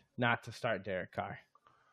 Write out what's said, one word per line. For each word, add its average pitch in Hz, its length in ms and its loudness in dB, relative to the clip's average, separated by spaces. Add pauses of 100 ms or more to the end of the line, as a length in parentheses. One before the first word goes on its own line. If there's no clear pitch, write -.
(180)
not 120 260 4
to 113 80 -10
start 101 320 -2
Derek 92 280 -4
Carr? 101 260 -4 (540)